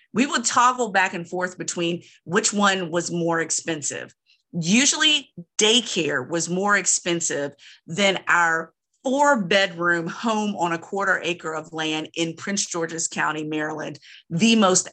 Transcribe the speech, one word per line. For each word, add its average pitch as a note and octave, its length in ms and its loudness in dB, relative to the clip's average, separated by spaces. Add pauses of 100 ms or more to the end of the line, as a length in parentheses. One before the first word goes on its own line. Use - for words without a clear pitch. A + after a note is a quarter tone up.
(140)
We B3 120 2
would D4 180 -2
toggle B3 480 2
back F#3+ 220 0
and E3+ 120 -6
forth F3+ 320 -4
between E3+ 460 -4 (220)
which G3+ 260 0
one F#3+ 400 2
was E3+ 200 -2
more E3 280 0
expensive. D3+ 760 -6 (380)
Usually C#4+ 800 2 (260)
daycare D#3+ 720 0
was E3+ 200 -4
more G3 260 0
expensive E3 800 -2 (340)
than F#3+ 400 0
our E3 460 2 (320)
four-bedroom G3 1000 2
home G#3+ 500 -2
on E3+ 160 0
a E3+ 40 -2
quarter F#3+ 460 -2
acre E3+ 300 -4
of D#3+ 180 -8
land D#3 440 -4
in E3 200 -2
Prince G3 300 -4
George's E3 420 -6
County, D#3 380 -4
Maryland, D3+ 540 -6 (300)
the A3 280 4
most F#3 360 4